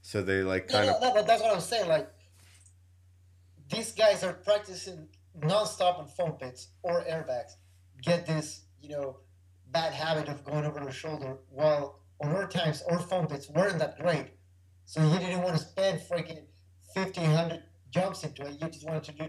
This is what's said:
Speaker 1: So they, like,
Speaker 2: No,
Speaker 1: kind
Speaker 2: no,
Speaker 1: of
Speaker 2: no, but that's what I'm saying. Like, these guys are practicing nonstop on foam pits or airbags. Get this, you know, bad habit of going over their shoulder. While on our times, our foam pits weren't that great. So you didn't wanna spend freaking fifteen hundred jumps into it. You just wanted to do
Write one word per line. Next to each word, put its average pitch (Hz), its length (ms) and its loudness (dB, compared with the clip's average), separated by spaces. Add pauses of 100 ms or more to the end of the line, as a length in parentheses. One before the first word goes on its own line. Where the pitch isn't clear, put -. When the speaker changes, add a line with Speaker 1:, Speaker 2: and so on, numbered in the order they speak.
Speaker 1:
So 104 180 -2
they, 95 220 2
like, 92 260 0
Speaker 2:
No, - 60 0
Speaker 1:
kind 104 140 6
Speaker 2:
no, - 80 4
Speaker 1:
of - 40 0
Speaker 2:
no, 247 140 4
but 208 100 4
that's 226 160 6
what 220 140 4
I'm 170 60 -2
saying. 208 260 -2
Like, - 220 2 (1600)
these 220 240 -4
guys 196 300 6
are 180 100 0
practicing 190 720 -2 (320)
nonstop 180 600 2
on 139 100 -14
foam 160 240 -2
pits - 340 -14 (160)
or 175 200 0
airbags. 151 500 -6 (480)
Get 170 260 0
this, 156 380 -6 (140)
you 147 100 -18
know, 139 280 -6 (540)
bad 160 220 0
habit 151 360 -2
of 139 140 -10
going 151 220 -2
over 147 140 -4
their 139 120 -8
shoulder. 139 460 -8 (120)
While 143 500 2 (220)
on 147 140 -2
our 190 120 0
times, 165 360 -2
our 170 160 0
foam 175 280 0
pits - 220 -8
weren't 175 300 2
that - 200 -2
great. 156 280 0 (580)
So - 160 -2
you 156 160 6
didn't 180 240 -2
wanna 175 160 0
spend 190 440 0
freaking 165 440 -6 (480)
fifteen 175 380 0
hundred 165 320 0 (320)
jumps 185 280 0
into 143 220 -10
it. 143 160 -10
You 165 80 -4
just - 160 -16
wanted 156 200 -4
to 151 80 -14
do 156 140 -10